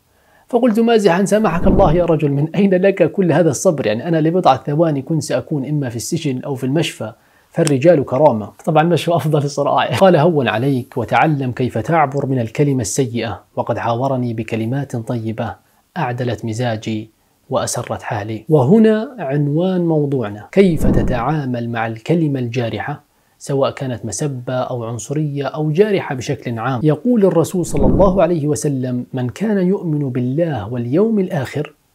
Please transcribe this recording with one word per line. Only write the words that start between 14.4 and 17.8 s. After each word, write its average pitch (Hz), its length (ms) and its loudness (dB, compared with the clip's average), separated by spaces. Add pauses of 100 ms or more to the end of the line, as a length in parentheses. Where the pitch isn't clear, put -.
طيبة 113 600 -6 (420)
أعدلت 120 480 -4
مزاجي 110 640 -4 (400)
وأسرت - 520 -4